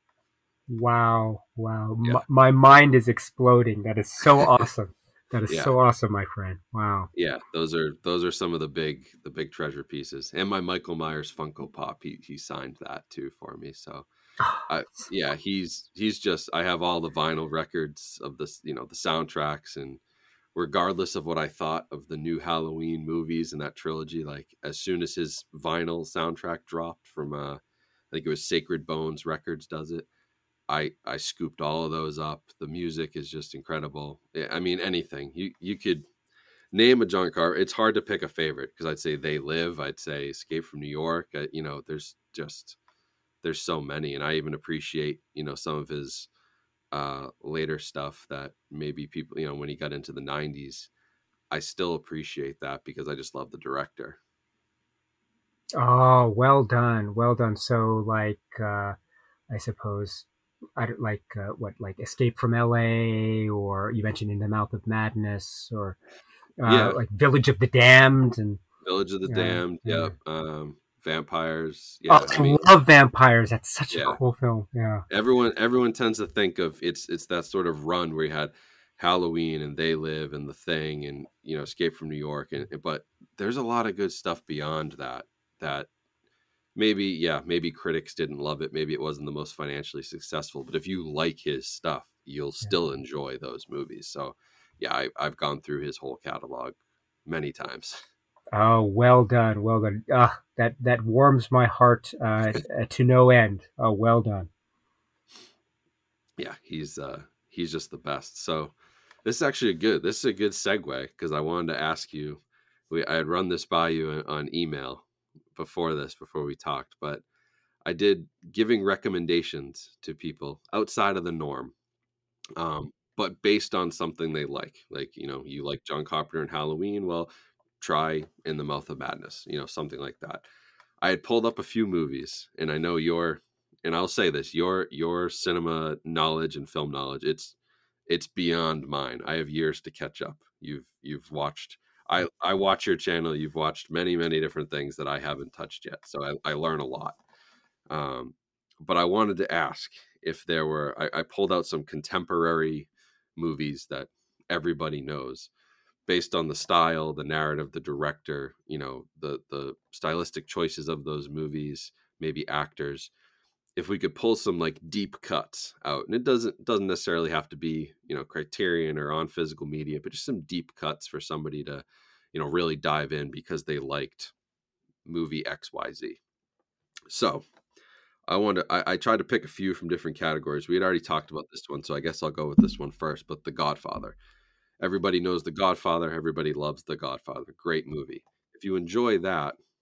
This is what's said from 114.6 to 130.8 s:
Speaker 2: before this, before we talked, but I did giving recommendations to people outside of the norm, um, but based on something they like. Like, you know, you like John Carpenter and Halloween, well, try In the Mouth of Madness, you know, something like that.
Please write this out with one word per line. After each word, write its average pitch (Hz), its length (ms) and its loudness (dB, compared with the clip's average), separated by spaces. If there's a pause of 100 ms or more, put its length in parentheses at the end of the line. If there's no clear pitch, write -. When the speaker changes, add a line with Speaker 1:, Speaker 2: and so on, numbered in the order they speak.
Speaker 2:
before 82 400 -4
this, 71 180 -8
before 78 300 -10
we 71 120 -8
talked, 69 440 -10
but 73 240 -10 (600)
I 90 80 -2
did 87 340 2 (240)
giving 110 320 2
recommendations 85 1200 -2
to 80 100 -10
people 76 480 -12 (120)
outside 101 440 0
of 85 60 -4
the 85 80 -4
norm, 69 420 -8 (840)
um, 76 340 -6 (240)
but 92 260 -4
based 104 320 2
on 87 180 0
something 82 420 -4
they 76 120 -2
like. - 460 -10
Like, 67 240 -10
you 69 120 -12
know, 67 180 -10
you 69 200 -10
like 71 180 -8
John 76 220 -6
Carpenter 78 360 -4
and 76 100 -8
Halloween, 80 560 -4
well, 85 240 -4 (500)
try 78 420 0 (220)
In 78 120 -4
the 73 60 -6
Mouth 71 260 -6
of 76 80 -10
Madness, - 480 -12
you 73 140 -6
know, 67 60 -8
something 73 340 -10
like 69 220 -12
that. - 240 -14 (560)